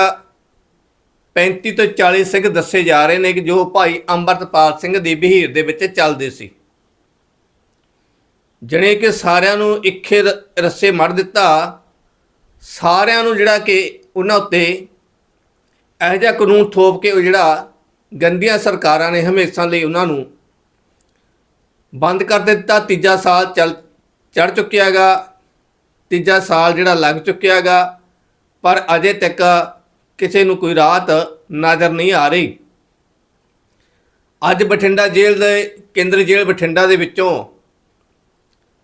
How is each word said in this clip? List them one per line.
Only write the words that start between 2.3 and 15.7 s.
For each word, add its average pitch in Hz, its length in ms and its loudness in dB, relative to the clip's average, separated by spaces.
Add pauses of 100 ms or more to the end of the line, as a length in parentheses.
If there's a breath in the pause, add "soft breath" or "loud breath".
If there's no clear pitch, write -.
ਦੱਸੇ 175 340 -2
ਜਾ 151 220 2
ਰਹੇ 170 120 2
ਨੇ 185 160 -2
ਕਿ 180 60 -4
ਜੋ 175 260 0
ਭਾਈ 180 440 0
ਅੰਮ੍ਰਿਤਪਾਲ 175 720 0
ਸਿੰਘ 180 200 -4
ਦੀ 160 160 -4
ਬਹੀਰ 175 380 2
ਦੇ 156 80 0
ਵਿੱਚ - 240 -4
ਚੱਲਦੇ 151 440 -2
ਸੀ। 104 200 -18 (2000)
ਜਾਣੀ 175 340 0
ਕਿ 214 160 0
ਸਾਰਿਆਂ 180 460 0
ਨੂੰ 208 280 0
ਇੱਕੇ 208 360 0
ਰ-, 196 140 0 (240)
ਰੱਸੇ 175 320 0
ਮੜ 165 200 0
ਦਿੱਤਾ, 175 680 0 (840)
ਸਾਰਿਆਂ 208 600 0
ਨੂੰ 226 140 0
ਜਿਹੜਾ 214 200 2
ਕਿ 190 420 -2 (160)
ਉਹਨਾਂ 202 220 0
ਉੱਤੇ 175 260 0 (1400)